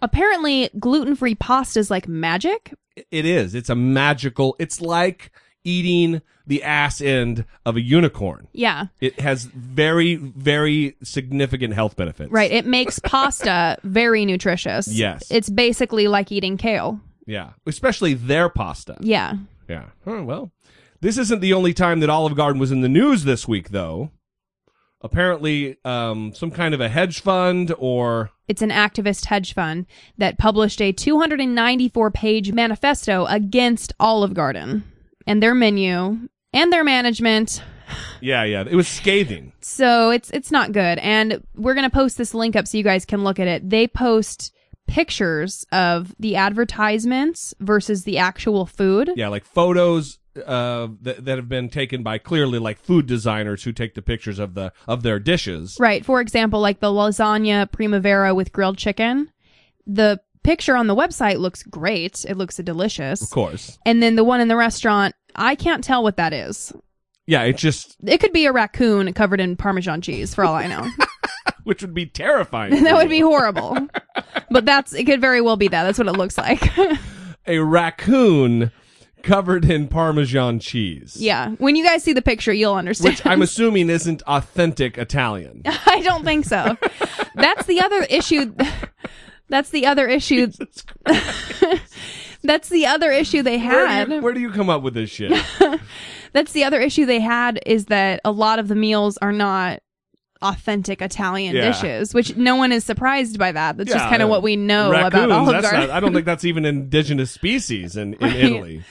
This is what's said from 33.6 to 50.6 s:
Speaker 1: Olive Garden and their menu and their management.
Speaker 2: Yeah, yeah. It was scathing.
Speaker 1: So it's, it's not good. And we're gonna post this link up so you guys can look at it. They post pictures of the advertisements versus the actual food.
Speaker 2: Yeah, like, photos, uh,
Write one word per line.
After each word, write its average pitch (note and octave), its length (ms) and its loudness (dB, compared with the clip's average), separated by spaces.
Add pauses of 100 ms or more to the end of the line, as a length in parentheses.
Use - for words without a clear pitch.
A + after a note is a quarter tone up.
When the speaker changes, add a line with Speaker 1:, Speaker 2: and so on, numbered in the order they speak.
Speaker 1:
Olive G#3 360 2
Garden C3+ 480 -4 (420)
and G#3+ 160 2
their A#3 140 4
menu G3+ 760 2 (240)
and E4+ 180 4
their E4+ 120 4
management. A#3 800 0 (560)
Speaker 2:
Yeah, B2+ 240 0
yeah. G#2 260 0
It E3+ 60 2
was F3 120 4
scathing. B2 760 -2
Speaker 1:
So A#3 500 2
it's, A#3+ 200 -2
it's C#4+ 200 -8
not B3+ 200 2
good. F3 280 0
And G#3+ 440 0 (120)
we're B3 180 0
gonna C4+ 160 0
post C4+ 300 2
this A#3 160 -6
link A3+ 200 -2
up G#3 120 0
so G#3+ 100 -4
you G#3+ 60 0
guys F#3+ 220 2
can G3+ 180 -2
look G3 160 -2
at F#3 80 0
it. F3 200 -2
They A3 200 2
post - 680 -2 (340)
pictures F#3 840 -2
of F3 480 0
the G#3+ 160 -2
advertisements A3 1200 -2
versus G3+ 440 0
the F#3 160 -4
actual F#3 480 0
food. G3+ 480 0
Speaker 2:
Yeah, G#2+ 140 -4
like, G2+ 160 -6
photos, F3 760 2 (260)
uh, A#2+ 420 -4 (140)